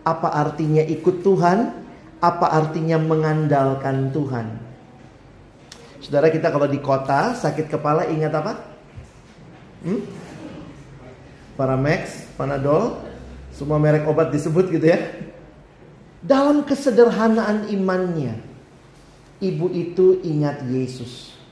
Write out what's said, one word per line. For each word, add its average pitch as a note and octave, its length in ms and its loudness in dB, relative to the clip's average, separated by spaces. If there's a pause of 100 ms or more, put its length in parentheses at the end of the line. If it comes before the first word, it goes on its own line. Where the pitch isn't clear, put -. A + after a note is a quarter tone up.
apa E3 280 -2
artinya D3+ 520 0
ikut E3+ 380 0
Tuhan, F3+ 360 4 (680)
apa F3 260 2
artinya D#3+ 500 0
mengandalkan C#3+ 1160 2
Tuhan. B2+ 320 -4 (1500)
Saudara, C#3+ 320 2
kita D#3+ 180 0
kalau C#3+ 160 2
di C#3 140 0
kota, C#3 560 0
sakit D3+ 320 -2
kepala D3+ 400 0
ingat D#3 240 -2
apa? D#3 220 -2 (1300)
Hmm? F#3 180 -4 (1600)
Paramex, C3+ 800 -2
Panadol, C#3+ 640 0 (480)
semua C#3+ 260 -4
merek D3+ 300 4
obat D#3 240 2
disebut D#3+ 400 0
gitu D#3 160 2
ya. F#3 120 4 (1200)
Dalam C#4 400 4
kesederhanaan A3 1040 2
imannya, F#3 720 -2 (1040)
ibu F3 280 -2
itu F#3 520 4
ingat D3 400 -2
Yesus. B2+ 720 -6 (160)